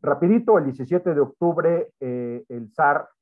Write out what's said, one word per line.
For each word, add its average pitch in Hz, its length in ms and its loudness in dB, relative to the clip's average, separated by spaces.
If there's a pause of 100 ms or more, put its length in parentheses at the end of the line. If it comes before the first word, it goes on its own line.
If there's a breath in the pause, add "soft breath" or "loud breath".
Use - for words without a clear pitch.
Rapidito, 190 560 2
el 156 80 2
diecisiete 156 500 -2
de 143 60 2
octubre, 165 760 0
eh, 123 500 -8
el 117 240 -12
zar 147 340 0 (140)